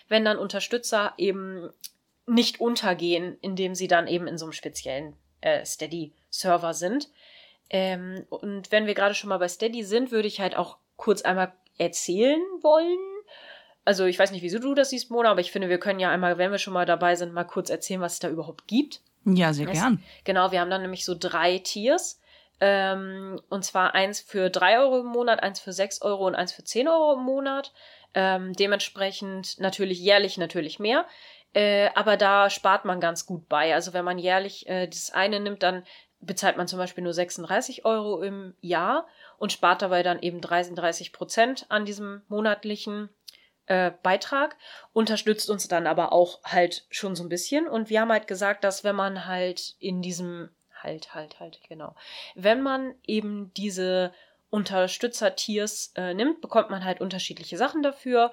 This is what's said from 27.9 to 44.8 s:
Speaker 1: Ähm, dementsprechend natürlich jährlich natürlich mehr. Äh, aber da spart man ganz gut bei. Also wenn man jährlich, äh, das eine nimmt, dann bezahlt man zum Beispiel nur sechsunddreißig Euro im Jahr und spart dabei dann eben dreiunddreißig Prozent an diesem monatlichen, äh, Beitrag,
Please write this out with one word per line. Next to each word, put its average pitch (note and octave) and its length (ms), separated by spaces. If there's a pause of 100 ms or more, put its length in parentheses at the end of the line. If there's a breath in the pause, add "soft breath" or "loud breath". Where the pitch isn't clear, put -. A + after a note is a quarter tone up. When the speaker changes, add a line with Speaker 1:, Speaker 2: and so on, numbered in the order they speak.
Speaker 1:
Ähm, F#3 380
dementsprechend G3 1040
natürlich F#3+ 400
jährlich G3 400
natürlich E3 400
mehr. A#3+ 260 (480 loud breath)
Äh, G3+ 420
aber G3+ 220
da G3+ 340
spart G3 340
man F3+ 160
ganz E3+ 260
gut E3+ 220
bei. D3+ 260
Also F3 180
wenn F3+ 120
man F3+ 140
jährlich, F#3 500
äh, F#3 180
das - 260
eine G3+ 280
nimmt, G3+ 220
dann F3+ 220 (360 loud breath)
bezahlt F#3 360
man F3 120
zum F#3 100
Beispiel F3+ 260
nur F3 80
sechsunddreißig F3+ 720
Euro G#3 380
im G3 380
Jahr F#3 460 (320 loud breath)
und G#3 140
spart F#3 300
dabei F3+ 200
dann F3 180
eben F3 200
dreiunddreißig F3 720
Prozent A#3 560
an G#3 160
diesem G3+ 440
monatlichen, G#3 840 (560 loud breath)
äh, F#3 240 (120)
Beitrag, C#4 540 (360 loud breath)